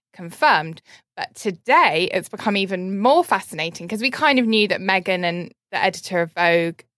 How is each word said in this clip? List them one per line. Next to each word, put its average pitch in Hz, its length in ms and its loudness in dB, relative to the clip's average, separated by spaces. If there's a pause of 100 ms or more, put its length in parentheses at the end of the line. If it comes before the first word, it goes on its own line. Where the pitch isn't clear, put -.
(140)
confirmed. 170 680 -2 (360)
But - 180 -10
today 196 800 2
it's - 160 -4
become 208 260 -4
even 190 440 -4
more 269 220 4
fascinating 170 680 -4
'cause 214 140 -4
we 262 80 0
kind 277 300 2
of 240 80 2
knew 214 220 4
that 185 100 -2
Meghan 190 460 0
and 175 260 -4 (200)
the 190 120 -2
editor 185 380 -2
of 165 100 -4
Vogue, 170 480 0 (180)